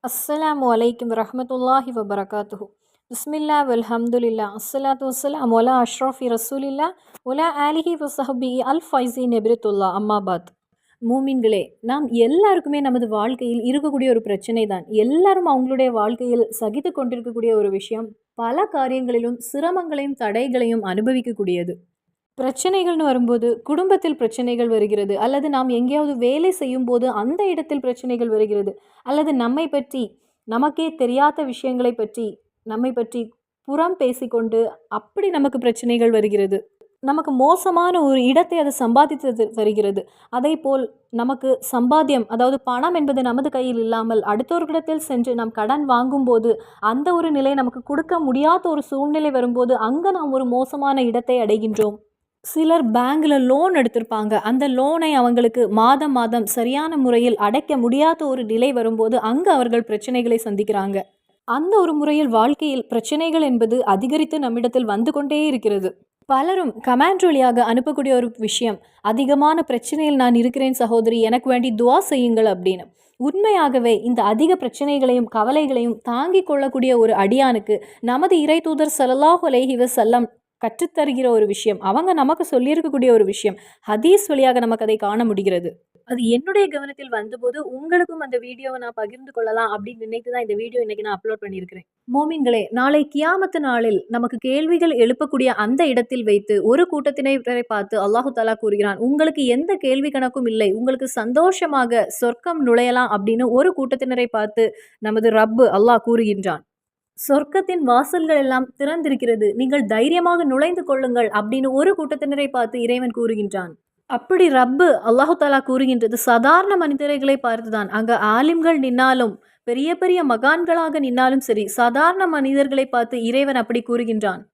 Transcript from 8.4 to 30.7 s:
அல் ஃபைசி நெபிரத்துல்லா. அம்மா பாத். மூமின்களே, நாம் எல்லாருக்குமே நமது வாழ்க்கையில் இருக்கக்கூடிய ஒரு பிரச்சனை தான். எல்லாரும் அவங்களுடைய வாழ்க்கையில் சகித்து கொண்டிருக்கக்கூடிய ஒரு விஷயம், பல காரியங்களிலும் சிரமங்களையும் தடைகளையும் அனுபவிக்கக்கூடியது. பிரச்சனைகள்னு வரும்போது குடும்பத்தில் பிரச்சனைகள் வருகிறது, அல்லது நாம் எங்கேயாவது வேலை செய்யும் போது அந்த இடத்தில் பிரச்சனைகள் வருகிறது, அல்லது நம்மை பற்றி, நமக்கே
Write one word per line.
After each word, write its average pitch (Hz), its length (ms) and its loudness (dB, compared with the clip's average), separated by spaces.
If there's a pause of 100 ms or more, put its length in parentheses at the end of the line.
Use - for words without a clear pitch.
அல் 269 220 -2
ஃபைசி 254 460 -2
நெபிரத்துல்லா. 214 680 2
அம்மா 208 260 -2
பாத். 185 300 -6 (520)
மூமின்களே, 240 600 0 (200)
நாம் 262 260 -4 (120)
எல்லாருக்குமே 311 640 4
நமது 247 260 0
வாழ்க்கையில் 233 540 -2
இருக்கக்கூடிய 269 480 0
ஒரு 226 120 2
பிரச்சனை 226 440 -4
தான். 190 220 -6 (100)
எல்லாரும் 339 540 2
அவங்களுடைய 254 400 0
வாழ்க்கையில் 233 580 0
சகித்து 226 420 -6
கொண்டிருக்கக்கூடிய 233 640 -4
ஒரு 208 140 2
விஷயம், 214 400 -6 (240)
பல 262 380 -4
காரியங்களிலும் 247 680 -4
சிரமங்களையும் 294 800 -6
தடைகளையும் 233 640 -2
அனுபவிக்கக்கூடியது. 196 920 -4 (600)
பிரச்சனைகள்னு 349 680 -2
வரும்போது 240 440 0 (140)
குடும்பத்தில் 349 560 0
பிரச்சனைகள் 240 520 -2
வருகிறது, 208 500 0
அல்லது 269 300 -2
நாம் 262 200 0
எங்கேயாவது 277 480 0
வேலை 285 340 0
செய்யும் 262 340 -4
போது 240 260 0
அந்த 240 340 -2
இடத்தில் 311 360 -4
பிரச்சனைகள் 247 480 -4
வருகிறது, 208 420 0 (340)
அல்லது 294 280 0
நம்மை 262 340 0
பற்றி, 277 360 -4 (440)
நமக்கே 285 480 -2